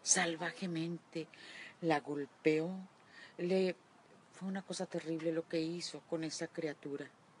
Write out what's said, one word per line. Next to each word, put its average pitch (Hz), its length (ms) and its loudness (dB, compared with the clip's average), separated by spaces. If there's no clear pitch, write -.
salvajemente 170 1200 0
la 160 200 6
golpeó. 156 680 2
Le, 185 380 4
fue 185 140 -8
una 190 140 -4
cosa 180 240 -4
terrible 165 460 -2
lo 165 160 -2
que 165 140 0
hizo 165 400 -4
con 160 220 -4
esa 160 240 -4
criatura. 143 600 -4